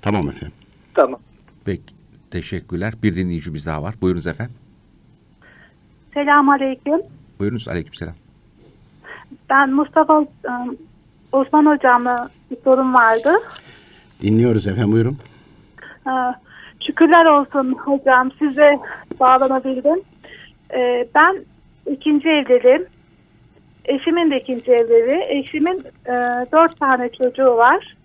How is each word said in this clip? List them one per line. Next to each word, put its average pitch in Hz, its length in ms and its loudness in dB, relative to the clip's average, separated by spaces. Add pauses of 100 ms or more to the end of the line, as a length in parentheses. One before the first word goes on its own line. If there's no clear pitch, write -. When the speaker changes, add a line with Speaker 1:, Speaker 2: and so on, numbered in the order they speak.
Speaker 1:
Tamam 101 260 -2
efendim. - 280 -14 (380)
Speaker 2:
Tamam. - 260 0 (440)
Speaker 3:
Peki, 95 180 -8 (480)
teşekkürler. 87 720 -8
Bir 101 140 0
dinleyicimiz 82 500 -6
daha 76 160 -6
var. 80 180 -10
Buyurunuz 87 260 -2
efendim. 113 280 -10 (1600)
Speaker 4:
Selamünaleyküm. 285 880 0 (380)
Speaker 3:
Buyurunuz, 110 300 -6
aleykümselam. 85 460 -10 (1400)
Speaker 4:
Ben 269 200 2
Mustafa, 302 520 2
e, - 280 -10 (840)
Osman 277 340 2
hocamla 247 640 0 (200)
bir 254 140 -12
sorum 262 300 2
vardı. 233 440 2 (840)
Speaker 1:
Dinliyoruz 107 460 0
efendim, 104 240 -2
buyurun. 117 260 0 (880)
Speaker 4:
E, 262 60 -6 (720)
şükürler 330 380 4
olsun 285 480 2
hocam, 262 680 0
size 285 400 2 (420)
bağlanabildim. 262 840 0 (720)
E, 247 400 -2
ben 359 300 2 (420)
ikinci 294 420 -2
evliliğim. 269 580 2 (1000)
Eşimin 330 460 0
de 277 60 -2
ikinci 247 360 -4
evliliği. 233 520 2 (160)
Eşimin, 311 440 -4 (220)
e, 247 60 -6 (400)
dört 330 280 2
tane 254 320 0
çocuğu 254 440 0
var. 262 480 2